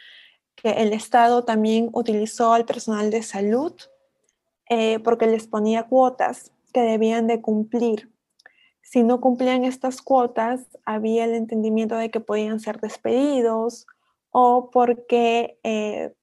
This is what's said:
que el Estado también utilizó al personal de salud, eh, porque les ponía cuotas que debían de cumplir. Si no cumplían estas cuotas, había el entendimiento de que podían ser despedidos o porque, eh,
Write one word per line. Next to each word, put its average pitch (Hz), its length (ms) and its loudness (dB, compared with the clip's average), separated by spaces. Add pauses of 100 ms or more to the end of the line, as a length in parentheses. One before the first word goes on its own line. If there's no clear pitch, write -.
(540)
que - 160 -4
el 214 220 0
Estado 240 520 2
también 220 500 0
utilizó 226 580 0
al 233 140 2
personal 214 440 -4
de 226 120 -2
salud, 220 500 -2 (960)
eh, 226 300 0
porque 226 280 0
les 220 220 0
ponía 220 360 0
cuotas 254 680 0 (200)
que 254 100 2
debían 226 440 2
de 226 140 0
cumplir. 220 720 -2 (680)
Si - 200 2
no 240 180 4
cumplían 254 440 0
estas 254 380 -6
cuotas, 247 580 0 (240)
había 220 400 -2
el 226 100 -2
entendimiento 220 640 -2
de 226 140 -4
que 220 100 -4
podían 214 400 -4
ser 214 200 -8
despedidos 233 1080 -2 (440)
o 247 400 4
porque, 240 920 0
eh, 214 480 -6 (100)